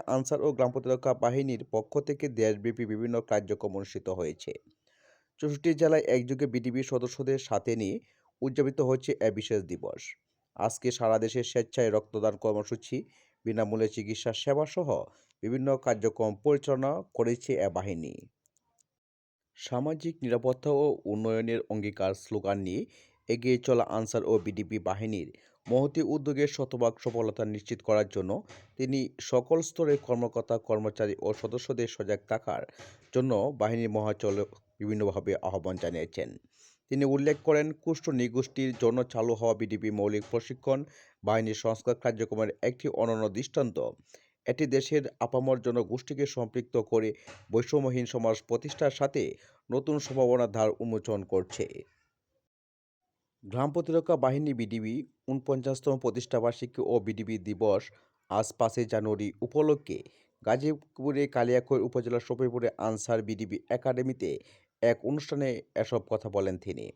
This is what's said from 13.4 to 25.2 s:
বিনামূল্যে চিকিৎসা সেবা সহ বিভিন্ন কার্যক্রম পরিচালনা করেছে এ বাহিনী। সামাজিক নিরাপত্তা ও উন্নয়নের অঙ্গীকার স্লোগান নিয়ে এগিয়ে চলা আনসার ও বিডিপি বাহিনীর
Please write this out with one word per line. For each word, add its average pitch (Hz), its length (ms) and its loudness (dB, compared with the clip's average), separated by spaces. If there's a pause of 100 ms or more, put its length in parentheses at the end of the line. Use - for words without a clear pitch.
বিনামূল্যে 110 440 2
চিকিৎসা 110 460 -6
সেবা 143 320 0
সহ 156 220 -4 (540)
বিভিন্ন 131 340 -2
কার্যক্রম 110 560 0 (100)
পরিচালনা 139 500 2 (220)
করেছে 120 380 0 (140)
এ - 40 0
বাহিনী। 87 420 -4 (1500)
সামাজিক 156 640 -4
নিরাপত্তা 127 480 0 (120)
ও 151 40 4 (180)
উন্নয়নের 113 640 0
অঙ্গীকার 101 460 -2
স্লোগান 101 520 -2
নিয়ে 95 160 -2 (460)
এগিয়ে 120 360 2
চলা 120 260 4
আনসার 113 400 -2
ও - 80 4
বিডিপি 104 400 -4 (100)
বাহিনীর 98 400 -4 (380)